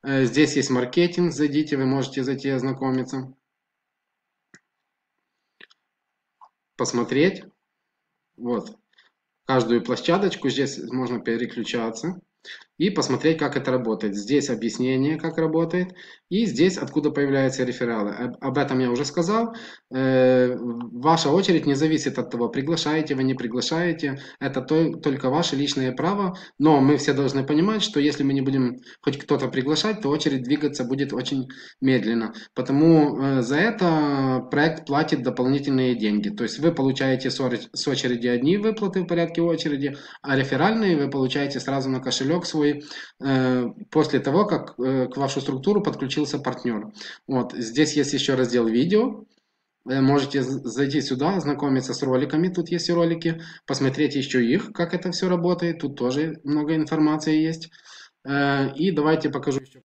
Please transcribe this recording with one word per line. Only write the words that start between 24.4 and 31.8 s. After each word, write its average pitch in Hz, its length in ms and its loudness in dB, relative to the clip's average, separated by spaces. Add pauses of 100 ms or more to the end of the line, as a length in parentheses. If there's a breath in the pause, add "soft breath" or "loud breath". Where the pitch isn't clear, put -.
то-, 156 320 2
только 135 340 -2
ваше 147 280 0
личное 135 360 0
право. 185 460 -2 (200 loud breath)
Но 147 220 6
мы 139 160 6
все 143 160 0
должны 135 320 0
понимать, 185 380 2
что - 180 -2
если 143 220 0
мы 139 100 2
не 139 80 2
будем 131 380 0 (240 loud breath)
хоть 139 160 -2
кто-то 135 300 0
приглашать, 151 520 -2
то 143 80 -2
очередь 143 360 0
двигаться 139 400 0
будет 131 280 -2
очень 123 360 -4 (340 loud breath)